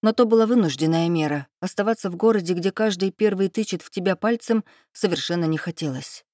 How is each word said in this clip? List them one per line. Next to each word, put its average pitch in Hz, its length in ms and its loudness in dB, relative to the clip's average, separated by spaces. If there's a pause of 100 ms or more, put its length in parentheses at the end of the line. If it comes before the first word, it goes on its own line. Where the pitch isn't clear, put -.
Но 220 100 4
то 240 140 4
была 226 180 6
вынужденная 165 640 2
мера. 151 400 -2 (100)
Оставаться 202 520 -2
в 175 60 -10
городе, 202 360 2
где 175 200 0
каждый 190 380 -2
первый 196 380 0
тычет 202 320 -4
в - 80 -20
тебя 185 280 -2
пальцем, 226 500 -2 (260)
совершенно 175 540 -2
не 160 100 0
хотелось. 147 760 -8